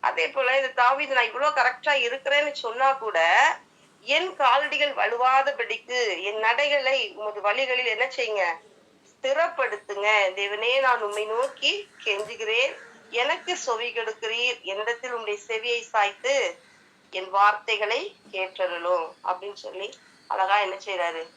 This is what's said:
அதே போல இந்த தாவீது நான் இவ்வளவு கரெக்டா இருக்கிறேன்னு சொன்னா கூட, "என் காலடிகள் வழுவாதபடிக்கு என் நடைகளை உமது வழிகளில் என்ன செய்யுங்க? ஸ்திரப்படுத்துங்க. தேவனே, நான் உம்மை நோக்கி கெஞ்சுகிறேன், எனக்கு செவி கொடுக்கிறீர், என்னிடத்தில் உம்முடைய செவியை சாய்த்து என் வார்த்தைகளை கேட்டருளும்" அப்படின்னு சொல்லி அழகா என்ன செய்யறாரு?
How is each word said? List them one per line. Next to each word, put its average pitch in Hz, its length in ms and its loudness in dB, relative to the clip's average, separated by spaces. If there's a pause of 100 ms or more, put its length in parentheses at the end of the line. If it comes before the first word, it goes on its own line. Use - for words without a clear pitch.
அதே - 280 0
போல 262 260 2
இந்த 269 120 2
தாவீது 269 460 2
நான் 247 120 4
இவ்வளவு 277 360 0
கரெக்டா 247 280 0
இருக்கிறேன்னு 269 640 2
சொன்னா 262 420 2
கூட, 196 460 4 (600)
"என் 311 360 0
காலடிகள் 285 580 2
வழுவாதபடிக்கு 240 1300 0
என் 208 160 -4
நடைகளை 254 800 0
உமது 208 260 -8
வழிகளில் 247 440 0
என்ன 233 300 -2
செய்யுங்க? 214 280 -2 (600)
ஸ்திரப்படுத்துங்க. 254 1040 -2 (280)
தேவனே, 208 440 0
நான் 247 220 2
உம்மை 208 240 -4
நோக்கி 269 600 -2 (160)
கெஞ்சுகிறேன், 220 720 -2 (340)
எனக்கு 330 480 -2
செவி 233 360 -4
கொடுக்கிறீர், 233 680 -4
என்னிடத்தில் 233 540 -4
உம்முடைய 208 220 -4 (100)
செவியை 233 340 -4
சாய்த்து 220 760 0 (520)
என் 185 200 -8
வார்த்தைகளை 214 840 2 (160)
கேட்டருளும்" 180 840 -2 (100)
அப்படின்னு 185 300 -4
சொல்லி 196 400 -12 (340)
அழகா 190 320 2
என்ன 190 160 0 (100)
செய்யறாரு? 170 520 -4